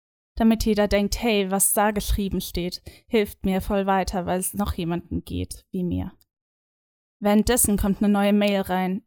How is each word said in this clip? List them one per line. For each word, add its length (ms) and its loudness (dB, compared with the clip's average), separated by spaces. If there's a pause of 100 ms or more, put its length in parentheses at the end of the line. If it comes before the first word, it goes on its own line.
(380)
Damit 260 4
jeder 240 2
denkt, 340 0
"Hey, 300 0
was 220 0
da 180 2
geschrieben 480 -2
steht, 420 -6 (260)
hilft 380 -2
mir 140 0
voll 260 -2
weiter, 400 0
weil's 280 -4
noch 220 -2
jemanden 500 -6
geht 460 -8
wie 120 -4
mir." 300 -4 (1040)
Währenddessen 560 2
kommt 260 0
'ne 80 2
neue 240 2
Mail 280 2
rein. 460 -2